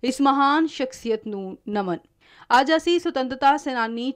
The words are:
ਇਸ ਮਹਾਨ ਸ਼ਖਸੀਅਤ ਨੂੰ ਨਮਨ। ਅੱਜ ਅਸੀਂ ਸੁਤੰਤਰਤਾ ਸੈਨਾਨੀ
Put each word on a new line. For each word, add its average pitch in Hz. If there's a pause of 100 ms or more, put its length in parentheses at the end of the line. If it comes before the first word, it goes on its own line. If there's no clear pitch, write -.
ਇਸ 254
ਮਹਾਨ 277
ਸ਼ਖਸੀਅਤ 233
ਨੂੰ 196 (120)
ਨਮਨ। 196 (640)
ਅੱਜ 277
ਅਸੀਂ 339
ਸੁਤੰਤਰਤਾ 269
ਸੈਨਾਨੀ 240